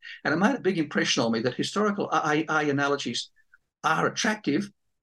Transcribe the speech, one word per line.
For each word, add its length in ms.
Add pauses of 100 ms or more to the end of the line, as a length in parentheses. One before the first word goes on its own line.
(240)
And 100
it 20
made 200
a 40
big 160
impression 460
on 100
me 80
that 140
historical 580
I, 360
I, 120
I 40
analogies 680 (520)
are 260
attractive 600 (320)